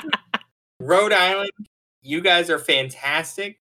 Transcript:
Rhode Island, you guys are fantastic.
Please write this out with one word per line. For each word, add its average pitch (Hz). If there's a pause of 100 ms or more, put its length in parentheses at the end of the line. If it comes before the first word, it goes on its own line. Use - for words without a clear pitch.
(800)
Rhode 190
Island, 196 (500)
you 147
guys 175
are 160
fantastic. 151 (220)